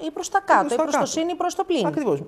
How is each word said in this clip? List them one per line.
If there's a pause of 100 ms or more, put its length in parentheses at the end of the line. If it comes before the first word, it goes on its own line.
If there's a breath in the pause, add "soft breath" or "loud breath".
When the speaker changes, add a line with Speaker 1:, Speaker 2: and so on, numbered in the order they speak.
Speaker 1:
ή
προς
τα
Speaker 2:
Ή
Speaker 1:
κάτω,
Speaker 2:
προς
Speaker 1:
ή
Speaker 2:
τα
Speaker 1:
προς
το
Speaker 2:
κάτω.
Speaker 1:
συν
ή
προς
το
πλην.
Speaker 2:
Ακριβώς.